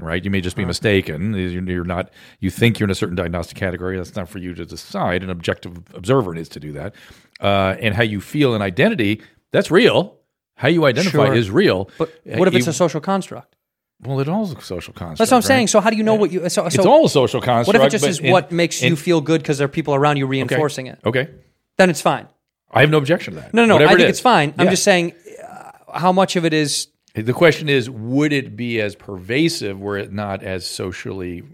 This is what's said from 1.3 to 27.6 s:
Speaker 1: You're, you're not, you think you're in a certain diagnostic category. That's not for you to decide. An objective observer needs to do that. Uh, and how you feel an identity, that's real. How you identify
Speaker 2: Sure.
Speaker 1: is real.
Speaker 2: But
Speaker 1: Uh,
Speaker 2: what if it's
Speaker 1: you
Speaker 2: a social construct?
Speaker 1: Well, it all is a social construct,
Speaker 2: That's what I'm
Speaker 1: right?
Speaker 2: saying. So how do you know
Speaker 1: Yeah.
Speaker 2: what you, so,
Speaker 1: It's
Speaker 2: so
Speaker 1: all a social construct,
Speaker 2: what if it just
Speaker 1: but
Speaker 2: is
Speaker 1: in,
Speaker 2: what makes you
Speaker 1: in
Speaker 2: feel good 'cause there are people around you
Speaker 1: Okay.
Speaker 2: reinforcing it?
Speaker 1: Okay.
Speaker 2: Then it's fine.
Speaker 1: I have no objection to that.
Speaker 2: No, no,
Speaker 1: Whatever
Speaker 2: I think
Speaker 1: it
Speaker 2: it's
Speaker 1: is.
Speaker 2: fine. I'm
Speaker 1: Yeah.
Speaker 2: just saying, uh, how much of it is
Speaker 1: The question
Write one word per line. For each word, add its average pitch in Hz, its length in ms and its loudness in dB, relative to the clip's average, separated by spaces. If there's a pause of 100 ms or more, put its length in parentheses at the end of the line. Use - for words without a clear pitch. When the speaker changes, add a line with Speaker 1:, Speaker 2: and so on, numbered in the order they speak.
Speaker 1:
You're, 90 320 -6
you're 90 200 -4
not, 90 260 -6 (300)
you 95 100 -2
think 113 280 2
you're 107 80 0
in 98 40 2
a 95 40 0
certain 90 220 -4
diagnostic 85 400 -6
category. 92 400 -6
That's 90 180 -10
not 92 140 -10
for - 100 -16
you 90 140 -10
to 85 140 -12
decide. 90 560 -6
An 95 80 -8
objective 87 480 -8 (160)
observer 95 400 0
needs 82 160 -10
to - 100 -18
do 76 120 -14
that. 73 220 -12 (460)
Uh, 98 400 0
and 107 140 0
how 110 80 0
you 107 180 -2
feel 139 340 0
an 107 60 -2
identity, 107 600 0 (300)
that's - 180 0
real. 175 480 2 (380)
How 127 120 -2
you 165 160 2
identify 143 440 2
Speaker 2:
Sure. 135 60 2
Speaker 1:
is 113 160 0
real. 107 460 2
Speaker 2:
But 160 140 -4 (200)
Speaker 1:
Uh, - 60 -6
Speaker 2:
what 175 120 4
if 170 60 2
it's 127 120 2
Speaker 1:
you 170 40 -2
Speaker 2:
a 151 40 -2
social 165 260 0
construct? 185 560 -6 (480)
Speaker 1:
Well, 135 160 -4
it 139 80 -4
all 202 160 -2
is 180 80 -6
a - 80 -14
social - 320 -10
construct, 85 260 -12
Speaker 2:
That's 226 120 2
what 254 60 6
I'm - 20 6
Speaker 1:
right? 226 60 0
Speaker 2:
saying. 262 240 4
So 214 120 4
how 190 80 2
do 226 80 2
you 214 60 0
know 220 100 2
Speaker 1:
Yeah. 220 80 2
Speaker 2:
what 190 100 0
you, 175 200 -4
so, 170 160 0
Speaker 1:
It's 170 100 -2
Speaker 2:
so 190 140 4
Speaker 1:
all 294 160 8
a - 20 2
social 127 320 2
construct, 120 280 0
Speaker 2:
what 202 80 6
if 226 100 4
it 143 40 2
just 151 140 0
Speaker 1:
but 139 60 2
Speaker 2:
is 151 100 -4
Speaker 1:
in, 143 120 0
Speaker 2:
what 180 200 2
makes 170 300 -2
you 123 60 2
Speaker 1:
in 170 80 2
Speaker 2:
feel 165 260 0
good 156 220 0
'cause 151 120 -2
there 139 80 -2
are 139 40 0
people 147 260 -4
around 143 240 2
you 135 80 -2
Speaker 1:
Okay. 131 60 -4
Speaker 2:
reinforcing 131 560 -2
it? - 180 -18
Speaker 1:
Okay. 127 220 0 (500)
Speaker 2:
Then 185 100 6
it's 160 140 -2
fine. 131 240 0 (460)
Speaker 1:
I 117 100 4
have 151 80 4
no 156 80 4
objection 147 360 -2
to 78 60 -14
that. - 120 -20
Speaker 2:
No, 233 140 4
no, 214 80 6
Speaker 1:
Whatever 156 200 6
Speaker 2:
I - 20 8
think - 100 6
Speaker 1:
it 196 40 4
Speaker 2:
it's 190 80 -2
Speaker 1:
is. - 40 -10
Speaker 2:
fine. 160 340 4
I'm 175 100 4
Speaker 1:
Yeah. 185 40 4
Speaker 2:
just 190 140 0
saying, 175 280 2 (300)
uh, - 560 -16
how 180 140 2
much 185 240 2
of 175 80 0
it 165 100 0
is 147 320 -2 (300)
Speaker 1:
The 113 160 -2
question 160 360 2